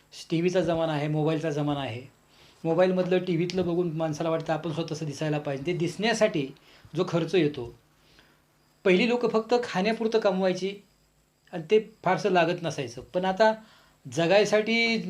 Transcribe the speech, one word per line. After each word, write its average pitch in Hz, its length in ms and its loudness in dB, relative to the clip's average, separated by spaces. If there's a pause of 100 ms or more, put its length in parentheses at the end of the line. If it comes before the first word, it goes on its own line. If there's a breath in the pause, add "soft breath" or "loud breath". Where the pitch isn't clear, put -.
(300 soft breath)
टीव्हीचा 175 320 2
जमाना 165 320 0
आहे, 147 140 -2
मोबाईलचा 156 420 0
जमाना 143 300 -2
आहे. 123 220 -8 (640 soft breath)
मोबाईलमधलं, 180 560 2
टीव्हीतलं 180 480 -2
बघून 175 240 -2
माणसाला 160 380 -4
वाटतं 160 240 -2
आपण 156 180 -6
स्वतःच 160 320 -6
दिसायला 147 360 -4
पाहिजे. 143 260 -8
ते 170 120 -2
दिसण्यासाठी 196 720 0 (480 soft breath)
जो 175 120 0
खर्च 165 280 -2
येतो, 147 440 0 (1040 soft breath)
पहिली 202 260 4
लोकं 240 200 0
फक्त 220 240 0 (100)
खाण्यापुरतं 220 560 0
कमवायची 190 560 0 (760)
आणि 170 200 -8
ते 214 80 8 (240)
फारसं 185 280 2
लागत 170 320 2
नसायचं. 139 380 -6
पण 180 240 -4
आता 220 280 4 (580 loud breath)
जगायसाठी, 214 1000 2